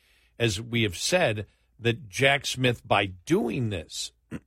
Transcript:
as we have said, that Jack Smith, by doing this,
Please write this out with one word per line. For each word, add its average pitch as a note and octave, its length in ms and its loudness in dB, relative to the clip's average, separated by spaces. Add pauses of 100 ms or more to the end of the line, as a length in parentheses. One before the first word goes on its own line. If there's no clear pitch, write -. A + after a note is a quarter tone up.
(380)
as A2 220 0
we A#2 240 -2
have F#2+ 140 -2
said, B2 480 0 (340)
that A2+ 300 -2
Jack C#3 360 2
Smith, B2+ 400 -2
by G#2 200 4
doing D#3 640 -2
this, - 420 -8 (360)